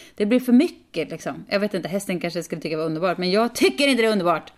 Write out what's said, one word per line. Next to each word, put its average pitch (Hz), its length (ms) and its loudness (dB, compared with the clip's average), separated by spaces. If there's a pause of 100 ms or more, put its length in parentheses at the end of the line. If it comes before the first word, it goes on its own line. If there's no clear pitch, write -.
(140)
det 208 120 -2
blir 247 140 4
för 247 120 2
mycket, 247 580 2
liksom. 160 380 -10
Jag 196 120 0
vet 208 140 -2
inte, 165 140 -4
hästen 185 320 -4
kanske 170 220 -4
skulle 160 180 -8
tycka 160 160 -6
det 156 60 -4
var 165 40 -2
underbart. 170 320 -2
Men 180 120 0
jag 226 240 2
tycker 349 340 2
inte 233 140 2
det 220 60 4
är 220 40 2
underbart. 170 460 0